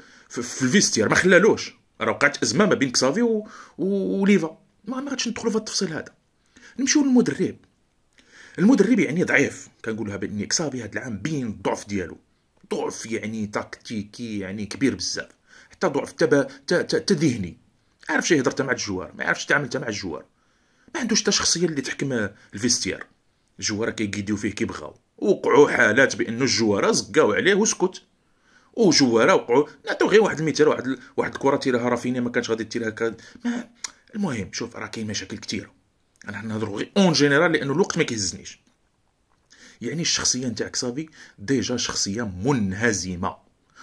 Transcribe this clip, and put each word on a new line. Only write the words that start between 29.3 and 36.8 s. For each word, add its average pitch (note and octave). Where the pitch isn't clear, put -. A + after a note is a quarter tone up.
نعطيو -
غير G3+
واحد D3
المثال، D3+
واحد A#2+
ال-، C3
واحد -
الكره C3+
تيراها B2
رافينيا B2
ما B2
كانش A#2+
غادي A2+
تيرها A2+
ك-، A2+
ما... A#3+
المهم، B2
شوف، -
راه A2
كاين A2
مشاكل G#2
كثيره. -
انا G#2
نهضروا A2
غير -